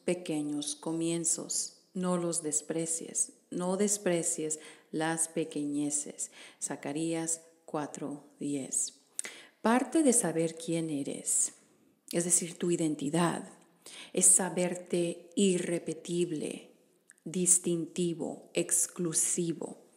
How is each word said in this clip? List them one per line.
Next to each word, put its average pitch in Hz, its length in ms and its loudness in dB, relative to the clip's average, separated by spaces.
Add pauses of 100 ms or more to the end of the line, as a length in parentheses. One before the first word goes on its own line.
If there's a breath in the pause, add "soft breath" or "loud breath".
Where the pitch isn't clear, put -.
pequeños 151 720 -2
comienzos. 165 1040 -2 (100)
No 180 260 0
los 165 260 -2
desprecies. - 880 -4 (180)
No 180 260 -2
desprecies 170 840 0 (320 loud breath)
las 165 340 0
pequeñeces". 147 1040 -2 (320 loud breath)
Zacarías 160 800 -2 (220)
cuatro 143 580 -6 (160)
diez. - 640 -4 (600 loud breath)
Parte 262 440 4
de 247 80 8
saber 165 440 4
quién 165 320 0
eres, - 680 0 (580)
es 170 120 2
decir, 170 320 0
tu 175 140 0
identidad, 165 800 2 (640 loud breath)
es 180 140 4
saberte 180 1080 2
irrepetible, 175 1400 0 (540)
distintivo, 170 1300 0
exclusivo. - 1200 0 (180)